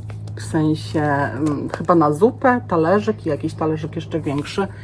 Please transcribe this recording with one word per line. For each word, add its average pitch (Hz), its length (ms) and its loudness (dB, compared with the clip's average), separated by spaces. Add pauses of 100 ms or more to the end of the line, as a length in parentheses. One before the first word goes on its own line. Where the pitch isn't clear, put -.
(360)
W - 60 -10
sensie, 156 600 0
mm, 143 680 0
chyba - 260 2
na 151 180 6
zupę, 240 560 4
talerzyk 190 580 2
i - 20 0
jakiś 151 260 -2
talerzyk 156 420 -2
jeszcze 160 240 -4
większy. 147 480 -2 (160)